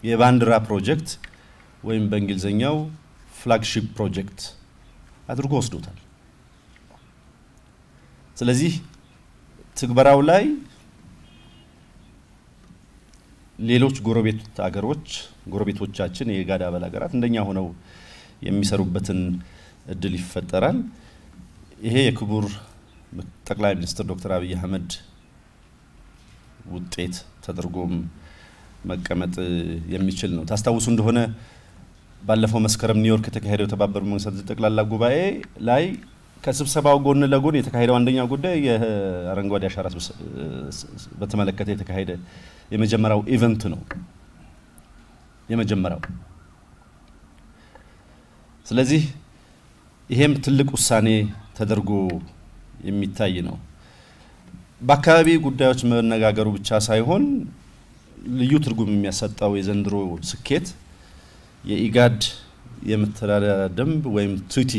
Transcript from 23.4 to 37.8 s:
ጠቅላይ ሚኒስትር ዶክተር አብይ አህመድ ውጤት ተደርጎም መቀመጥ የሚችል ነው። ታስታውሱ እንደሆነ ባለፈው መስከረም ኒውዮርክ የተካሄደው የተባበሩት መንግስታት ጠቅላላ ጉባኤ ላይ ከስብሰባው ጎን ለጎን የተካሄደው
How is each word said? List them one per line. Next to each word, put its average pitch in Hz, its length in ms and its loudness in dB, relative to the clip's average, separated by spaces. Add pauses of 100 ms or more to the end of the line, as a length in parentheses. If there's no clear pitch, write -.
ጠቅላይ 104 300 0
ሚኒስትር 87 320 -6
ዶክተር 92 260 -6
አብይ 90 220 -2
አህመድ 90 360 -6 (1800)
ውጤት 90 480 -8 (260)
ተደርጎም 87 540 -6 (880)
መቀመጥ 90 500 -4 (540)
የሚችል 92 440 -2
ነው። 80 140 -6
ታስታውሱ 110 420 0
እንደሆነ 117 300 2 (1040)
ባለፈው 110 380 2
መስከረም 110 380 2
ኒውዮርክ 110 280 4
የተካሄደው 104 400 -2
የተባበሩት 101 400 -2
መንግስታት 101 380 -4
ጠቅላላ 107 400 0
ጉባኤ 117 340 0 (420)
ላይ 127 240 2 (580)
ከስብሰባው 143 560 2
ጎን 139 280 4
ለጎን 139 300 2
የተካሄደው 120 400 2